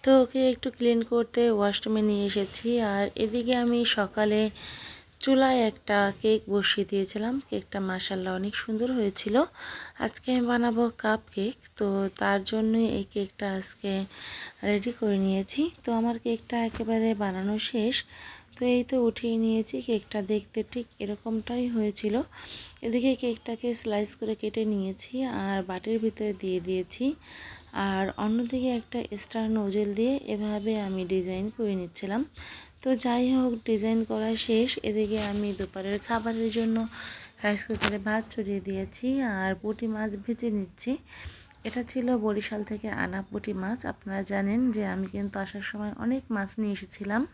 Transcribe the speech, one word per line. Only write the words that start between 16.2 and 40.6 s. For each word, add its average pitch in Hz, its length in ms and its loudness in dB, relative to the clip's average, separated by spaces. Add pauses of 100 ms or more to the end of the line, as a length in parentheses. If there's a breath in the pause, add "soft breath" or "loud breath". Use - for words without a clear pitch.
একেবারে 226 500 2
বানানো 196 460 0
শেষ, 233 360 0 (560 loud breath)
তো - 140 -6
এই 247 180 4
তো 262 180 -2
উঠিয়ে 226 360 0
নিয়েছি। 226 440 2
কেকটা 214 400 -2
দেখতে 208 380 -2 (100)
ঠিক 240 160 -6 (120)
এরকমটাই 220 680 -4
হয়েছিল। 214 460 0 (680 loud breath)
এদিকে 240 340 2
কেকটাকে 233 580 -4
স্লাইস 208 420 -2
করে 220 180 -4
কেটে 214 300 -4
নিয়েছি 196 500 -2 (220)
আর 196 260 -2
বাটির 190 360 -2
ভিতরে 214 420 -2
দিয়ে 185 200 -2
দিয়েছি। 185 440 -4 (760 loud breath)
আর 196 220 0 (120)
অন্যদিকে 240 580 0
একটা 233 240 -4 (180)
স্টার 220 340 -4
নোজেল 208 440 2
দিয়ে 233 200 2 (120)
এভাবে 214 540 -2
আমি 190 240 -2
ডিজাইন 185 460 -2
করে 214 240 -2
নিচ্ছিলাম। 190 480 -4 (580 loud breath)
তো - 160 -2
যাই 247 360 2
হোক, 254 180 4 (140)
ডিজাইন 226 400 2
করা 220 320 0
শেষ। 226 340 2 (120)
এদিকে 214 400 0
আমি 208 300 0
দুপুরের 190 480 -4
খাবারের 226 520 -2
জন্য 226 240 2 (600 loud breath)
রাইস 208 260 0
কুকারে 208 340 0
ভাত 214 320 0
চড়িয়ে 202 300 -4
দিয়েছি 190 460 -6 (240)
আর 190 240 0
পুঁটি 214 340 -4
মাছ 214 280 -2
ভেজে 233 340 -4
নিচ্ছি। 208 420 -4 (720 loud breath)